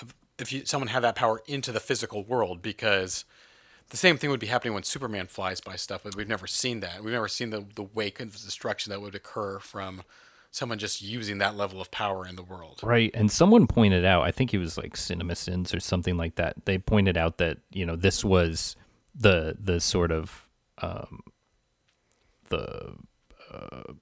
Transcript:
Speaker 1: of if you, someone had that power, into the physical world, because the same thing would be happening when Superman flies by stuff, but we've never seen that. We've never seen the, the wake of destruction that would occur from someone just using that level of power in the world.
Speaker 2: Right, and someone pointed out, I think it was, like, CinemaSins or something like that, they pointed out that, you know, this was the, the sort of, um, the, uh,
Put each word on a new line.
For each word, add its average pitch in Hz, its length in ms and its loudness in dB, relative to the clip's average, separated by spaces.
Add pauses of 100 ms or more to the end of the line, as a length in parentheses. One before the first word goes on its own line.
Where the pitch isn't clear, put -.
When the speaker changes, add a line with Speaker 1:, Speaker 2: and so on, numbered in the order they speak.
Speaker 1:
of 117 140 -20 (240)
if 120 120 -8
you, 135 140 -8
someone 135 220 0
had 120 160 0
that 113 120 2
power, 113 300 2
into 139 260 -4
the 110 80 -2
physical 110 440 -2
world, 95 400 -2
because 98 640 0 (640)
the 110 60 -8
same 175 200 4
thing 143 140 -2
would 131 80 -2
be 107 80 -8
happening 120 260 -2
when 98 80 -4
Superman 110 460 -6
flies 95 340 -6
by 92 140 -12
stuff, - 280 -6
but 101 120 -10
we've 104 120 -6
never 101 200 -4
seen 120 320 -2
that. 95 240 -8
We've 110 100 -4
never 113 140 0
seen 117 240 -6
the, 107 120 -6 (120)
the 104 80 -8
wake 104 360 -6
of 113 120 -12
destruction 104 580 -8
that 101 120 -8
would 101 120 -12
occur 98 460 -8
from 95 420 -10 (500)
someone 117 280 -6
just 101 200 -4
using 104 380 -6
that 98 180 0
level 98 240 -4
of 92 120 -12
power 98 340 -4
in 90 100 -12
the 92 60 -12
world. 90 400 -16
Speaker 2:
Right, 113 320 2
and 107 180 4
someone 190 360 8
pointed 98 360 6
out, 90 200 6
I 85 80 2
think 127 200 0
it 107 60 2
was, 85 220 -2
like, - 160 -10
CinemaSins 87 800 -4
or 87 40 0
something 90 380 2
like 85 200 -2
that, - 280 -2
they 95 140 2
pointed 95 380 4
out 82 200 2
that, 82 220 0 (120)
you 92 140 -4
know, 82 100 -2
this 92 300 2
was 87 500 4 (380)
the, 87 460 6
the 92 200 0
sort 87 320 2
of, 80 360 -4 (320)
um, - 400 -10 (1300)
the, - 480 -8 (580)
uh, - 480 -16